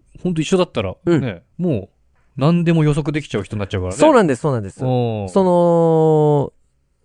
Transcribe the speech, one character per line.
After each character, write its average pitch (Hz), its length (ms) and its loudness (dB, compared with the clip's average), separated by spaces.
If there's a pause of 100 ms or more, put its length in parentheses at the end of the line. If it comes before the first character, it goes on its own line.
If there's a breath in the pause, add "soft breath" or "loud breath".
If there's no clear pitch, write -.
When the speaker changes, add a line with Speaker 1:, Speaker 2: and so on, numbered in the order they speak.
(220)
Speaker 1:
ほ 180 80 -4
ん 185 40 -2
と 160 80 -2
一 143 40 -6
緒 190 120 0
だ 180 60 2
っ 170 80 -2
た 123 100 -4
ら、 95 140 -6 (100)
Speaker 2:
う 175 120 4
ん。 135 40 0
Speaker 1:
ね、 104 220 -8 (140)
も 175 140 -2
う 101 180 -6 (480)
何 170 260 2
で 170 100 2
も 165 100 2
予 151 100 2
測 151 200 -4
で 147 80 -6
き - 60 -18
ち - 80 -6
ゃ 110 40 -2
う 95 40 -4
人 104 120 -10
に 104 40 -6
な 101 60 -4
っ - 20 -8
ち - 80 -6
ゃ - 40 -4
う - 20 -4
か 90 60 -6
ら 90 60 -6
ね。 104 60 -10
Speaker 2:
そ 311 120 6
う - 20 4
な 240 100 6
ん 170 40 2
で 139 80 0
す、 - 60 -8
そ 156 80 -2
う - 40 0
な 120 60 -2
ん 104 40 -6
で 95 60 -12
す。 - 140 -12
Speaker 1:
お 120 420 -2
ー。 - 40 -8
Speaker 2:
そ 190 140 2
の、 160 1080 2 (520)